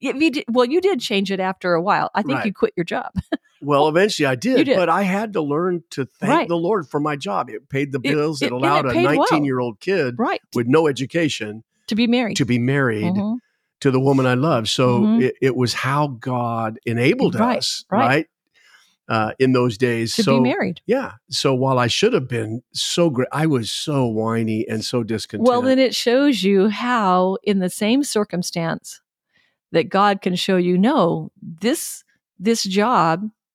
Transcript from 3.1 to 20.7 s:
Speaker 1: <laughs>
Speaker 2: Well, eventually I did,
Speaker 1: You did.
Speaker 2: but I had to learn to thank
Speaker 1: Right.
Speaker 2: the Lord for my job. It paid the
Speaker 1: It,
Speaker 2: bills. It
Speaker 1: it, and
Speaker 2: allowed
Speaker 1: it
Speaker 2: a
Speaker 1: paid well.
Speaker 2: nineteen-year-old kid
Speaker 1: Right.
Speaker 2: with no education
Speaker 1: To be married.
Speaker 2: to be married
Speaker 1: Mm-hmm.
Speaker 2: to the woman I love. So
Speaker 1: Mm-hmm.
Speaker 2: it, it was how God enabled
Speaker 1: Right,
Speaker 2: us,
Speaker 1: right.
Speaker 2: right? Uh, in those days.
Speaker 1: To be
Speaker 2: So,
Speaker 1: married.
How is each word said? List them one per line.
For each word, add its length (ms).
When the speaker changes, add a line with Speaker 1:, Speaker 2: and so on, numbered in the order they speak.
Speaker 1:
<laughs> 80
Speaker 2:
Well, 240
eventually 380
I 80
did, 240
Speaker 1:
You 80
did. 100
Speaker 2:
but 140
I 140
had 300
to 100
learn 480
to 140
thank 280
Speaker 1:
Right. 140
Speaker 2:
the 100
Lord 320
for 100
my 160
job. 360
It 180
paid 220
the 120
Speaker 1:
It, 80
Speaker 2:
bills. 300
It 60
Speaker 1:
it, 60
and 60
Speaker 2:
allowed 280
Speaker 1:
it 20
Speaker 2:
a 40
Speaker 1:
paid 120
well. 120
Speaker 2:
nineteen-year-old 600
kid 380
Speaker 1:
Right. 240
Speaker 2:
with 120
no 200
education 760
Speaker 1:
To 80
be 120
married. 300
Speaker 2:
to 80
be 120
married 480
Speaker 1:
Mm-hmm. 300
Speaker 2:
to 100
the 80
woman 260
I 80
love. 340
So 340
Speaker 1:
Mm-hmm. 200
Speaker 2:
it, 200
it 140
was 200
how 320
God 800
enabled 480
Speaker 1:
Right, 240
Speaker 2:
us, 320
Speaker 1:
right. 160
Speaker 2:
right? 200
Uh, 300
in 140
those 260
days. 380
Speaker 1:
To 60
be 20
Speaker 2:
So, 180
Speaker 1:
married. 460